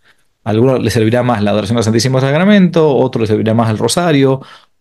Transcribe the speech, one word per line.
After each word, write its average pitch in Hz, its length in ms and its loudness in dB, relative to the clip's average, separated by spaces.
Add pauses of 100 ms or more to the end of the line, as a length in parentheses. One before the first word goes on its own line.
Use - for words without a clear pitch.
(440)
A 104 60 -6
alguno 120 280 2
le 113 120 -2
servirá 117 320 0
más 120 200 -2
la 101 120 0
oración 104 240 -2
al 107 60 0
Santísimo 117 360 0
Sacramento, 160 720 2
otro 127 280 -2
le 107 40 -2
servirá 107 280 0
más 113 160 0
el 107 80 -2
rosario, 135 640 0 (400)